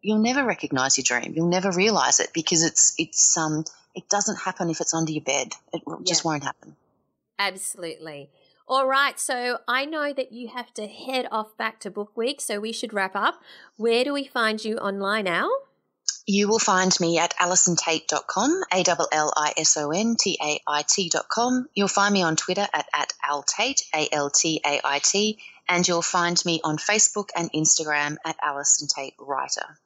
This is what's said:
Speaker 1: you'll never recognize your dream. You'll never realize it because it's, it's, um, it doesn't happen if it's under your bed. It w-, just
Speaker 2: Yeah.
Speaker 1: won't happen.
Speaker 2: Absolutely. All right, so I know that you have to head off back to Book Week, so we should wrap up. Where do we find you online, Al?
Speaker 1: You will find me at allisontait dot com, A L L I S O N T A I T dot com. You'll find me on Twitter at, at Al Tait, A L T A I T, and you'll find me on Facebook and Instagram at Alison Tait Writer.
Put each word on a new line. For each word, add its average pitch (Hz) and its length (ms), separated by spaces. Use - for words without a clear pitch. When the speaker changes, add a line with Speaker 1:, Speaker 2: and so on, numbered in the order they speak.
Speaker 1:
you'll 214 200
never 254 220
recognize 143 540
your 131 60
dream. - 320
You'll 170 140
never 185 220
realize 180 480
it - 140
because 165 300
it's, - 340
it's, - 400
um, 156 280
it - 160
doesn't 202 280
happen 185 320
if 160 120
it's - 120
under 160 180
your 151 120
bed. 135 300
It - 120
w-, 156 180
just - 200
Speaker 2:
Yeah. 160 80
Speaker 1:
won't 143 120
happen. - 320
Speaker 2:
Absolutely. 170 920
All 262 200
right, 277 320
so 247 380
I 254 160
know 294 300
that 262 180
you 233 160
have 247 280
to 214 120
head 254 420
off 220 280
back 220 240
to 214 100
Book 208 240
Week, 254 240
so 208 220
we 220 100
should 226 220
wrap 196 240
up. 240 240
Where 233 300
do 285 80
we 285 100
find 220 400
you 220 140
online, 202 500
Al? 185 240
Speaker 1:
You 202 220
will 220 120
find 185 420
me 170 160
at 170 200
allisontait 175 720
dot 147 200
com, 302 340
A 185 160
L 170 240
L 151 240
I 151 220
S 156 180
O 147 160
N 220 260
T - 240
A 151 240
I 147 220
T 185 220
dot - 180
com. 254 460
You'll 202 160
find 202 240
me 190 100
on 160 140
Twitter 190 340
at, 151 220
at 147 180
Al 143 220
Tait, 254 380
A 156 200
L 143 160
T 160 360
A 143 200
I 139 140
T, 214 400
and 175 180
you'll 170 160
find 175 440
me 170 180
on 156 140
Facebook 208 580
and 170 160
Instagram 151 760
at 160 160
Alison 143 460
Tait 135 320
Writer. 135 680